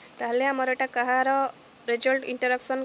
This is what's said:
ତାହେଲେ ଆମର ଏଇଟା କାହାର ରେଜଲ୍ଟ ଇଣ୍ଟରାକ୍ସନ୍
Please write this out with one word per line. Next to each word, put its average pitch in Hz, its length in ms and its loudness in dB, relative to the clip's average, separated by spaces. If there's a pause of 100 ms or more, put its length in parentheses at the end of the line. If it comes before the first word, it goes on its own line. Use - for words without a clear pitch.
(180)
ତାହେଲେ 240 280 0
ଆମର 262 240 0
ଏଇଟା 262 160 -2 (100)
କାହାର 254 340 2 (560)
ରେଜଲ୍ଟ 254 380 0
ଇଣ୍ଟରାକ୍ସନ୍ 254 600 -2